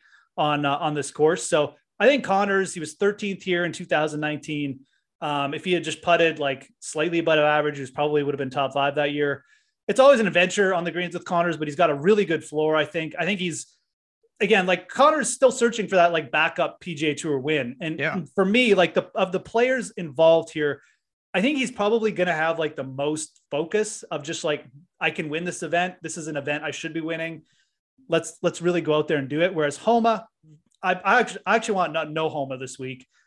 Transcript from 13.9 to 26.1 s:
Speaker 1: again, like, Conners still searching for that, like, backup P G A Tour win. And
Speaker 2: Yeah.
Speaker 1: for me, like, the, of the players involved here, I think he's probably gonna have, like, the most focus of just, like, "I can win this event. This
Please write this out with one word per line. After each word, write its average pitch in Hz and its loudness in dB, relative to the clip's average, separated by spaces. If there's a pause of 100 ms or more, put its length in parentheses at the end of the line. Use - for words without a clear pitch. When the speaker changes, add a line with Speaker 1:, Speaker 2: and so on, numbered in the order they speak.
Speaker 1:
again, 196 4
like, 180 -2
Conners 294 4
still 254 4
searching 226 0
for 196 -2
that, 170 6
like, 160 -2
backup 160 -2
P 170 -10
G 151 -2
A 147 0
Tour 147 -2
win. 135 -2
And 160 -6
Speaker 2:
Yeah. 156 -2 (140)
Speaker 1:
for 190 4
me, 220 4
like, 175 4
the, - 0
of 185 0
the 180 -2
players 240 0
involved 160 2
here, 147 -2 (520)
I 185 0
think 277 2
he's 254 -2
probably 214 0
gonna 175 0
have, 160 -2
like, 156 -4
the 139 -6
most 143 -6
focus 185 -4
of 143 -8
just, 156 -8
like, 151 -2 (340)
"I 160 0
can 160 -6
win 165 -6
this 175 -8
event. 175 -2
This 160 -10